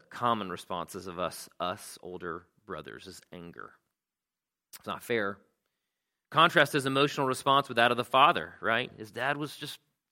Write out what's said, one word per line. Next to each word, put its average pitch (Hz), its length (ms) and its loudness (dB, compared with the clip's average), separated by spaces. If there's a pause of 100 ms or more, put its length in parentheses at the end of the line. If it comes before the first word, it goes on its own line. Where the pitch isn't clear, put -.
common 113 400 -2
responses 90 580 -10
of 87 100 -10
us, 87 300 -6 (120)
us 90 420 -8
older 87 440 -10 (200)
brothers, 78 420 -14
is 90 140 -18 (100)
anger. 85 420 -16 (1040)
It's - 100 -14
not 92 160 -8
fair. 101 360 -2 (920)
Contrast 156 420 6
his 139 120 0
emotional 139 420 2
response 135 420 2
with 117 80 -2
that 120 140 6
of 117 60 2
the 120 60 -2
father, 131 560 4
right? 113 380 0
His 107 140 -14
dad 131 260 -4
was 147 180 -8
just - 240 -12 (320)